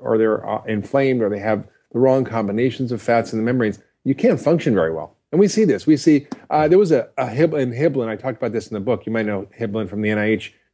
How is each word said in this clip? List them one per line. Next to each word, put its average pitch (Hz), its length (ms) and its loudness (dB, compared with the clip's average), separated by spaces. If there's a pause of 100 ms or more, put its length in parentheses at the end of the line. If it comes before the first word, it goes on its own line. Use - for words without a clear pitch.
or 113 160 0
they're, 107 320 0
uh, 107 160 -4
inflamed 123 560 -2
or 104 80 0
they 101 100 -4
have 107 240 -2 (300)
the 120 60 -2
wrong 131 260 4
combinations 117 640 -2
of 113 100 -6
fats 117 300 0
in 110 80 -4
the 110 60 -2
membranes, 117 340 0 (240)
you 135 100 0
can't 160 240 2
function 151 380 0
very 80 160 2
well. 80 240 -10 (160)
And 165 80 2
we 202 80 6
see 220 160 0
this. 139 240 0
We 156 80 6
see, 147 320 2 (220)
uh, 151 180 2
there 175 100 6
was 196 140 4
a, 131 160 2 (100)
a 127 120 -2
Hib-, 156 240 0
in 131 180 -2
Hiblin, 131 380 -2
I 107 80 -6
talked 127 200 -6
about 117 140 -4
this 110 160 -4
in 113 60 -12
the 101 80 -6
book. 107 240 -4
You 110 80 -4
might 110 120 -2
know 101 220 -4 (100)
Hiblin 110 300 -4
from 101 140 -6
the 107 80 -2
N 107 80 0
I 107 80 0
H. 107 280 -2 (200)